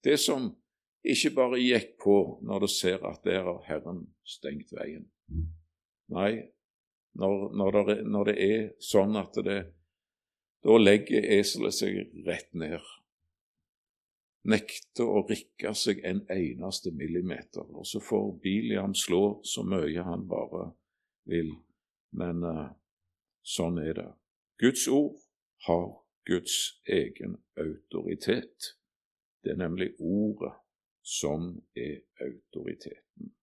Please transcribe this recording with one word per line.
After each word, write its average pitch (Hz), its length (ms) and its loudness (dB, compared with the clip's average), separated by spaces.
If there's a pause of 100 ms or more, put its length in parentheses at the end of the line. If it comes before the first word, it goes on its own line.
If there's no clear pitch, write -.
Det 131 180 4
som 131 300 0 (540)
ikke - 300 2
bare 127 260 2
gikk 123 300 4 (100)
på 101 140 8 (260)
når 98 220 -2
det 98 100 0
ser 92 320 0
at 87 180 -8
der 92 220 2
har 87 220 -4
Herren 85 320 -6 (260)
stengt - 480 -10
veien. 78 300 -10 (1040)
Nei, 98 220 0 (840)
når, 98 400 0
når 98 220 2
det 104 60 6 (120)
er, 104 60 -2 (100)
når 101 200 2
det 104 120 2
er 110 220 4 (180)
sånn 101 380 4
at 92 260 -6
det, 98 140 -2 (1040)
da 113 140 12
legger 104 560 6
eselet 101 400 0
seg 98 240 -2 (260)
rett 87 320 -6
ned. 80 240 -6 (1700)
Nekter - 560 0
å 104 200 4
rikke - 520 -6
seg - 280 0
en 98 200 -2
eneste 90 680 -4
millimeter, 82 760 -6
og - 160 -14
så - 160 -8
får 104 240 -2 (160)
Biliam 101 560 -2
slå 101 480 2
så - 160 -6
mye 90 440 -2
han 95 200 -6
bare - 460 -6 (580)
vil. 80 240 -2 (640)
Men, 85 240 -2
eh, 78 260 -4 (760)
sånn 85 360 -2
er 78 120 -4
det. - 160 -10 (480)
Guds 127 320 2
ord 147 320 0 (440)
har 87 220 2 (380)
Guds - 640 -2
egen - 480 -4 (160)
autoritet. - 1200 -6 (680)
Det 76 120 -4
er 90 80 -4
nemlig 90 300 -2 (100)
ordet 101 540 -2 (500)
som 80 460 -4 (260)
er 73 220 -8 (180)
autoriteten. - 1120 -12 (120)